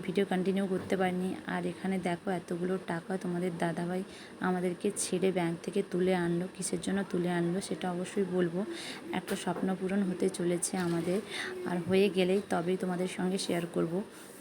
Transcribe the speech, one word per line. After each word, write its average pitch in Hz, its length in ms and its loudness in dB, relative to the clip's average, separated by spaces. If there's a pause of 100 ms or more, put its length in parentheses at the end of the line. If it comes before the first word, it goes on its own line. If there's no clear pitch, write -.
ভিডিও 190 220 2
কন্টিনিউ 190 420 2
করতে 185 300 0
পারিনি। 185 380 2 (120)
আর 180 200 -2
এখানে 190 320 -2
দেখো, 180 320 -2
এতগুলো 180 560 -2
টাকা 175 300 -4
তোমাদের 180 420 -2
দাদাভাই 175 440 0 (380)
আমাদেরকে 180 560 0
ছেড়ে 185 360 2
ব্যাংক 170 300 0
থেকে 196 280 0
তুলে 185 240 4
আনলো। 175 420 2
কিসের 180 260 -2
জন্য 190 280 0
তুলে 175 200 0
আনলো 175 300 2
সেটা 180 300 -4
অবশ্যই 180 420 0
বলবো, 180 320 2 (480)
একটা 196 240 -2
স্বপ্ন 185 440 0
পূরণ 190 220 2
হতে 180 260 2
চলেছে 175 480 0
আমাদের, 175 440 2 (460)
আর 180 100 -2 (120)
হয়ে 190 200 6
গেলেই 185 320 4 (100)
তবেই 180 260 2
তোমাদের 185 320 0
সঙ্গে 185 300 0
শেয়ার 175 280 0
করব। 175 360 0 (380)